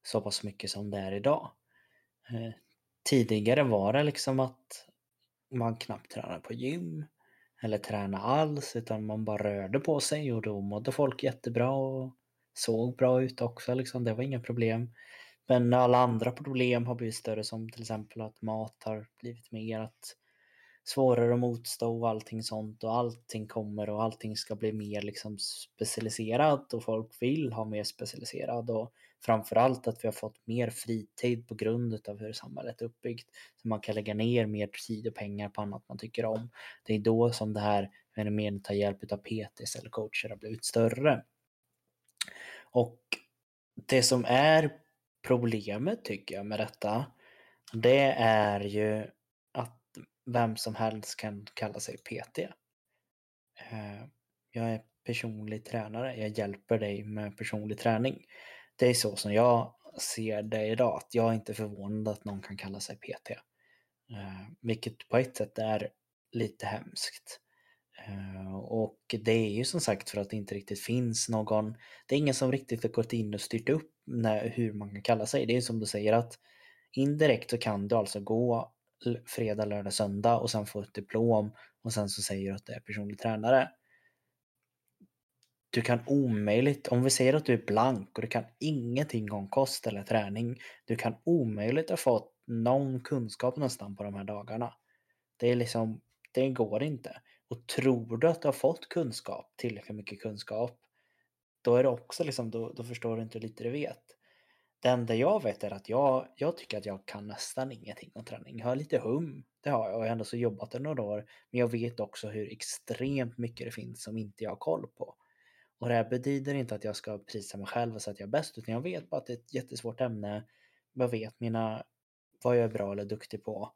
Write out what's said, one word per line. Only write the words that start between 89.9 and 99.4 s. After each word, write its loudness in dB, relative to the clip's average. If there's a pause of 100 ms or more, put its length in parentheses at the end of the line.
träning, -2 (240)
du -2
kan -2 (100)
omöjligt 2
ha 2
fått 2 (120)
någon 2
kunskap -2
nästan -4
på -8
de -6
här -6
dagarna. -6 (600)
Det 4
är 4
liksom, 0 (320)
det 4
går 0
inte. -6 (300)
Och -10
tror 2
du 4
att 0
du 4
har 4
fått 0
kunskap, -6